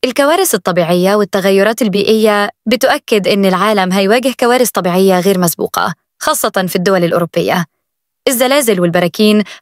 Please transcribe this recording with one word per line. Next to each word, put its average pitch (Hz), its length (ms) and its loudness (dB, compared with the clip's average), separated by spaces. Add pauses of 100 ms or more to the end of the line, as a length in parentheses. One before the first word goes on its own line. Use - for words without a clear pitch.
الكوارث 285 500 0
الطبيعية 180 600 0
والتغيرات 196 640 0
البيئية 208 680 0 (160)
بتؤكد 226 640 0
إن 196 180 0
العالم 190 460 0
هيواجه 214 480 0
كوارث 247 300 2
طبيعية 185 500 2
غير 190 200 0
مسبوقة، - 540 -4 (260)
خاصة 208 480 -2
في - 80 -6
الدول 185 280 0
الأوروبية. 170 640 -2 (640)
الزلازل 254 520 0
والبراكين 180 640 0 (180)